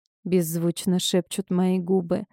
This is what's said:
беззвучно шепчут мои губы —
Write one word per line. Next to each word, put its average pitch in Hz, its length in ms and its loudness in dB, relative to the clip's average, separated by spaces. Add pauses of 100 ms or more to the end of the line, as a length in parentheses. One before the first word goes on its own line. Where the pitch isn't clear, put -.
(240)
беззвучно 170 760 0
шепчут - 520 -2
мои 185 280 2
губы — 180 540 -2